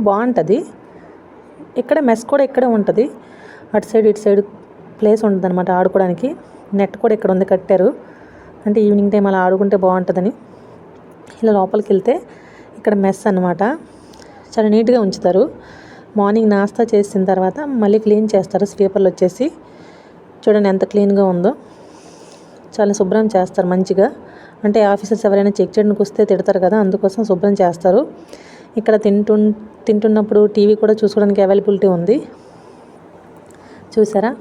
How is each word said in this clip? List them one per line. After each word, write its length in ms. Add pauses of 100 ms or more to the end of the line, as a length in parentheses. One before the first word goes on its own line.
బాగుంటది. 500 (1200)
ఇక్కడ 160 (120)
మెస్ 220
కూడా 160
ఇక్కడే 280
ఉంటది. 300 (680)
అటు 160
సైడ్, 220
ఇటు 140
సైడ్ 160 (580)
ప్లేస్ 300
ఉంటదన్నమాట 400 (100)
ఆడుకోవడానికి. 500 (500)
నెట్ 220
కూడా 160
ఇక్కడ 180
ఉంది, 180
కట్టారు. 360 (760)
అంటే 200
ఈవినింగ్ 300
టైమ్ 160
అలా 160
ఆడుకుంటే 300 (100)
బాగుంటదని. 460 (1080)
ఇలా 180
లోపలికి 340
వెళ్తే 220 (600)
ఇక్కడ 160 (100)
మెస్ 280
అన్నమాట. 300 (920)
చాలా 220
నీట్‌గా 320
ఉంచుతారు. 360 (760)
మార్నింగ్ 340
నాస్తా 300 (100)
చేసిన 280 (100)
తర్వాత 280 (240)
మళ్ళీ 220
క్లీన్ 280
చేస్తారు 380
స్వీపర్లు 400
వచ్చేసి. 360 (960)
చూడండి 300
ఎంత 200
క్లీన్‌గా 400
ఉందో. 180 (1300)
చాలా 220
శుభ్రం 360
చేస్తారు 400
మంచిగా. 320 (580)
అంటే 140 (140)
ఆఫీసర్స్ 360
ఎవరైనా 300
చెక్ 160
చేయడానికి 300
వస్తే 260
తిడతారు 360
కదా, 180
అందుకోసం 360 (100)
శుభ్రం 320
చేస్తారు. 380 (800)
ఇక్కడ 140 (120)
తింటున్-, 480 (320)
తింటున్నప్పుడు 560 (140)
టీవీ 260
కూడా 180
చూసుకోవడానికి 460
అవైలబిలిటీ 500
ఉంది. 220 (1800)
చూసారా, 460